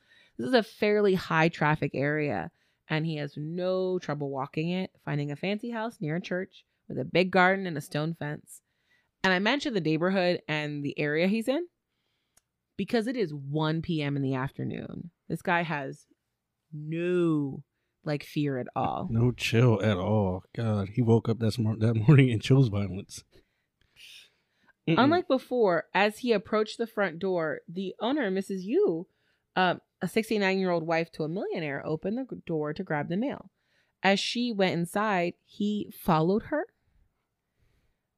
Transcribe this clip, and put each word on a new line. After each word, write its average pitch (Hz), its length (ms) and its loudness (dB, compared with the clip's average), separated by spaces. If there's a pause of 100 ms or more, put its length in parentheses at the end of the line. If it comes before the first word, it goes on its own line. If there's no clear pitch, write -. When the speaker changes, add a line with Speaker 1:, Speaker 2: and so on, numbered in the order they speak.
(380)
Speaker 1:
This 233 100 -6
is 247 60 0
a 226 100 6
fairly 208 520 2
high 165 340 2
traffic 151 440 0
area, 143 580 -2 (380)
and 156 160 -2
he 160 120 -4
has 147 200 -8
no 180 600 -2
trouble 147 300 -6
walking 143 400 -4
it, 185 220 -2 (140)
finding 147 260 -2
a 143 40 -6
fancy 208 360 -4
house 233 300 -6
near 156 160 -2
a 185 40 -4
church 185 440 -8 (240)
with - 100 -8
a 127 60 -4
big 180 260 2
garden 190 340 4
and 170 120 -6
a 151 40 -6
stone 151 360 -4
fence. - 440 -12 (600)
And 190 100 4
I 180 60 2
mentioned 240 360 0
the 185 60 2
neighborhood 175 680 2
and 147 360 -4
the 139 140 -6
area 156 300 0
he's 220 200 0
in 320 200 0 (1120)
because 214 300 -2
it 262 100 -4
is 170 160 -2
one 156 480 -2
P 156 200 -2
M 143 140 -2
in 139 60 -2
the 135 140 -2
afternoon. - 760 -8 (160)
This - 140 -8
guy 175 220 0
has 147 420 -8 (640)
no, 156 920 0 (420)
like, 147 180 -2
fear 143 360 -2
at - 80 -6 (100)
all. - 340 -2
Speaker 2:
No 117 220 4
chill 117 480 4
at 104 160 2
all. 92 480 2 (100)
God, 107 380 0
he 127 80 0
woke 113 260 4
up 113 120 0
that 113 160 0
smor-, 110 260 0
that 113 140 2
<laughs> 107 120 2
morning 135 240 8
and 110 100 0
chose 131 280 6
violence. 101 560 -6 (1600)
Mm-mm. 160 100 2
Speaker 1:
Unlike 311 300 4
before, 233 640 0
as 208 260 2
he 247 120 0
approached 214 460 0
the 226 100 -4
front 175 320 -4
door, 175 480 -2
the 185 320 -8
owner, 240 320 0
Missus 190 320 -4
Yu, 196 440 0 (500)
um, 185 240 2 (200)
a 185 60 -4
sixty-nine-year-old 190 800 0
wife 165 240 0
to 165 120 -6
a 151 40 -4
millionaire, 175 580 -6
opened 185 320 -4
the 269 60 -6
g-, - 220 -12
door 151 260 -4
to 170 120 -8
grab 151 260 -4
the 175 80 -2
mail. - 320 -6 (520)
As 196 200 2
she 240 320 -4
went 185 220 2
inside, 180 580 -2 (100)
he 208 500 -4
followed 175 500 2
her, 311 240 -4 (1500)